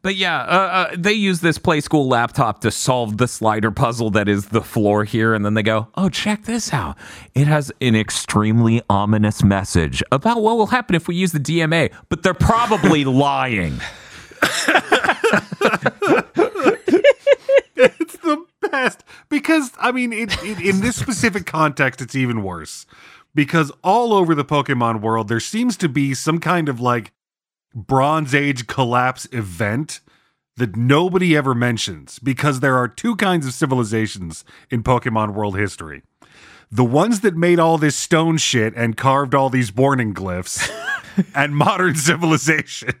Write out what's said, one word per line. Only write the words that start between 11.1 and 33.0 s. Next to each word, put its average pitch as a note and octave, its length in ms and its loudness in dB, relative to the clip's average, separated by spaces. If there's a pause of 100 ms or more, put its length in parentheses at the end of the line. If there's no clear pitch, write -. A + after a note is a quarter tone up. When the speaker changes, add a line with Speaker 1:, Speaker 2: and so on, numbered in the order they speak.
Speaker 1:
use F3+ 160 0
the E3 80 -2
D D#3+ 240 0
M D#3+ 100 0
A," E3 160 2 (200)
but E3 160 -6
they're F3+ 100 2
probably G#3 720 2
<laughs> - 0 -
lying. B2+ 800 0
<laughs> - 40 -12 (3750)
Speaker 2:
It's - 440 0
the D#4+ 260 -2 (160)
best. C4 420 -2 (260)
Because, D4 500 0
I B3 140 0
mean, B3 200 -2
it, G#3+ 200 -6 (120)
it, G3 160 -8
in F#3+ 200 0
this A#3 140 -2
specific G#3 520 -2
context, D3 540 0
it's B2 140 -12
even A#2+ 300 -2
worse. E2+ 420 -12 (480)
Because D3+ 380 2 (100)
all A3+ 300 2
over E3+ 240 4
the C#3+ 80 -2
Pokemon B2 560 0
world, A2 280 0
there A2+ 120 0
seems A3+ 380 -2
to E3+ 100 -2
be C#3 260 -2
some D#3 240 -2
kind D#3 300 -2
of, A#2+ 120 -6
like, A#2+ 320 -2 (640)
Bronze C3+ 600 0
Age C#3+ 340 0
collapse B2 640 0
event G#2+ 680 -4 (560)
that G#2+ 200 -4
nobody E3 600 2
ever C3+ 180 0
mentions, A2 680 -4
because C3+ 400 -2
there C3 160 2
are B2 100 0
two A3 300 -4